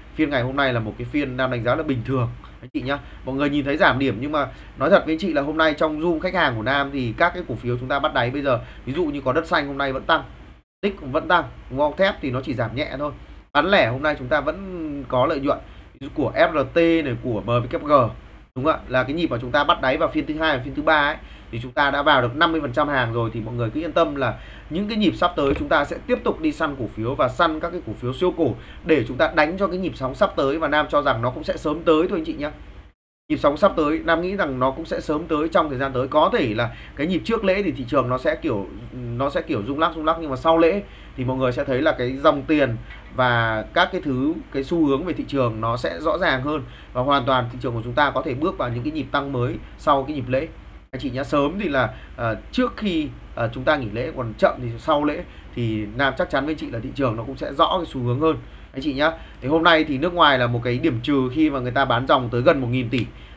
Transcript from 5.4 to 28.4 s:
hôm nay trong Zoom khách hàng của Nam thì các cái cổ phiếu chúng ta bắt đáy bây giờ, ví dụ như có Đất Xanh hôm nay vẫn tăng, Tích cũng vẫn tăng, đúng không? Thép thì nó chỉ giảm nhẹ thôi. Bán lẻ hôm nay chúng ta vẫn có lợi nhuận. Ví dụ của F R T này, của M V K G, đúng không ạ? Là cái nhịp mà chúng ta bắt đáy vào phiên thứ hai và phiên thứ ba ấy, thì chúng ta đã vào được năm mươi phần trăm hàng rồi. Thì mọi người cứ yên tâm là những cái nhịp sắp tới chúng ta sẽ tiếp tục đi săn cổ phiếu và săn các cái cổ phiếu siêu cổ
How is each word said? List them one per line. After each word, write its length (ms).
hôm 160
nay 160
trong 260
Zoom 200
khách 160
hàng 200
của 80
Nam 300
thì 240
các 160
cái 140
cổ 80
phiếu 220
chúng 120
ta 100
bắt 140
đáy 180
bây 100
giờ, 180
ví 80
dụ 120
như 160
có 120
Đất 140
Xanh 200
hôm 100
nay 160
vẫn 100
tăng, 200
Tích 180
cũng 120
vẫn 160
tăng, 160
đúng 100
không? 180
Thép 240
thì 100
nó 100
chỉ 120
giảm 220
nhẹ 140
thôi. 120
Bán 180
lẻ 160
hôm 160
nay 160
chúng 80
ta 140
vẫn 680
có 180
lợi 140
nhuận. 180
Ví 140
dụ 60
của 220
F 180
R 200
T 320
này, 180
của 220
M 20
V 220
K 140
G, 80
đúng 100
không 80
ạ? 140
Là 160
cái 100
nhịp 180
mà 100
chúng 100
ta 120
bắt 180
đáy 160
vào 120
phiên 160
thứ 140
hai 180
và 60
phiên 120
thứ 60
ba 120
ấy, 220
thì 100
chúng 100
ta 200
đã 100
vào 200
được 140
năm 160
mươi 100
phần 120
trăm 140
hàng 260
rồi. 200
Thì 80
mọi 140
người 140
cứ 120
yên 100
tâm 240
là 240
những 180
cái 100
nhịp 180
sắp 200
tới 240
chúng 100
ta 160
sẽ 120
tiếp 160
tục 180
đi 100
săn 280
cổ 80
phiếu 280
và 140
săn 300
các 100
cái 180
cổ 60
phiếu 200
siêu 240
cổ 180